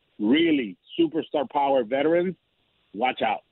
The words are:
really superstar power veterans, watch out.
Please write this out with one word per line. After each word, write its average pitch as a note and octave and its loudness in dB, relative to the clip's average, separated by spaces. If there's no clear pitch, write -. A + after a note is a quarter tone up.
really A#2+ 2
superstar D3 -2
power C#3 2
veterans, D#3+ 0
watch B2 -2
out. G#2+ -2